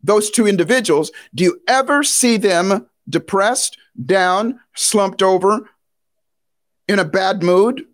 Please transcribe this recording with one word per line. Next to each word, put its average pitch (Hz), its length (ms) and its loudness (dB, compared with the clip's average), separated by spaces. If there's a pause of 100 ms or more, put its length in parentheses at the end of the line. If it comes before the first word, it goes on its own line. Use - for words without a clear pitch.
those 208 280 0
two 214 160 2
individuals, 170 640 0 (240)
do 151 80 -2
you - 240 0
ever 269 360 0
see 240 340 0
them 190 500 0 (220)
depressed, 196 680 -2 (280)
down, 190 540 0 (160)
slumped 196 480 -2
over, 190 460 0 (1160)
in 196 120 0
a 180 60 0
bad 190 360 -2
mood? 190 520 2